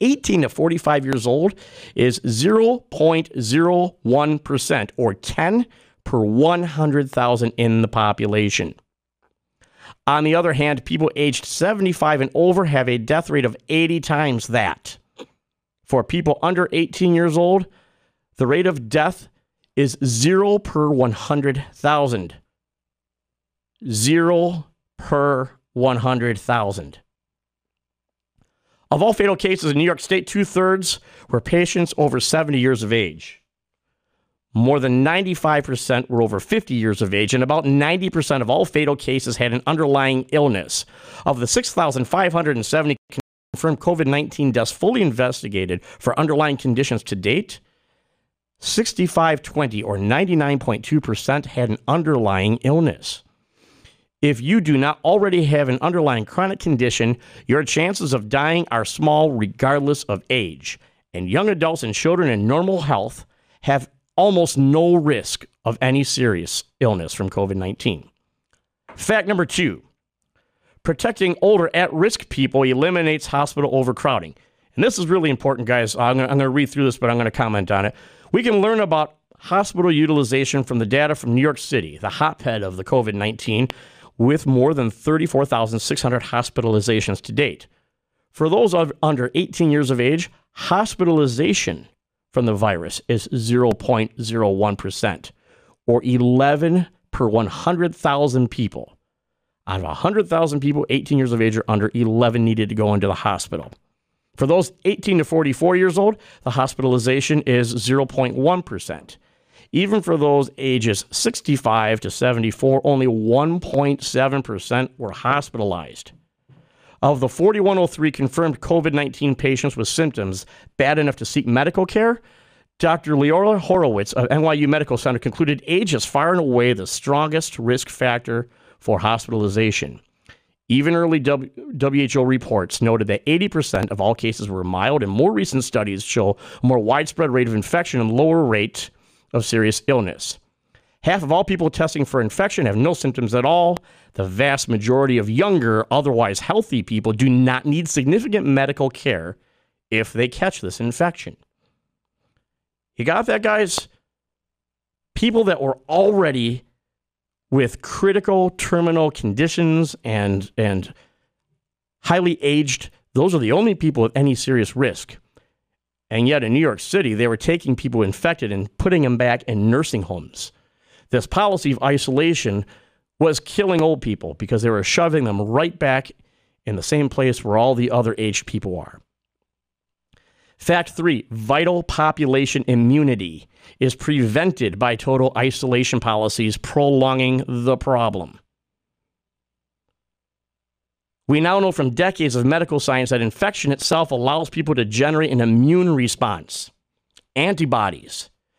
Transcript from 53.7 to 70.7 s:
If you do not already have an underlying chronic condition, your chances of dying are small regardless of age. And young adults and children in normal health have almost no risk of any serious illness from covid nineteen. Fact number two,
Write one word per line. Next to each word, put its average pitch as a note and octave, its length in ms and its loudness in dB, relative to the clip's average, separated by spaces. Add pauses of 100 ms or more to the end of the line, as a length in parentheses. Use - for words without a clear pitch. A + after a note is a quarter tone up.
If C#3+ 220 2
you F#3+ 200 2
do D3+ 180 2
not C#3+ 260 0
already F3+ 400 2
have C#3+ 240 2
an B2+ 100 0
underlying D3 460 0
chronic F#3+ 340 -2
condition, A#2+ 580 0 (280)
your C#3+ 180 2
chances D#3+ 500 -2
of G#2+ 160 -4
dying D#3 420 0
are A#2 120 0
small D3+ 500 2
regardless C#3 720 0
of G2+ 260 -4
age. E2+ 480 -4 (340)
And F2+ 160 -6
young F#3+ 200 2
adults D#3+ 340 -2
and A2 100 -6
children F3 340 2
in G#2+ 200 0
normal F3 340 0
health C#3 460 -4 (340)
have C#3 260 0 (280)
almost F3+ 420 4
no D#3 380 4
risk D3 500 0 (180)
of A#2 180 -2
any C3 220 2
serious G2+ 600 -2 (160)
illness F#2+ 340 0
from F#2+ 160 -4
covid G2 280 -2
nineteen. F#2 520 -6 (840)
Fact G3+ 320 -2
number F#3 180 0
two, B2+ 380 -4 (1000)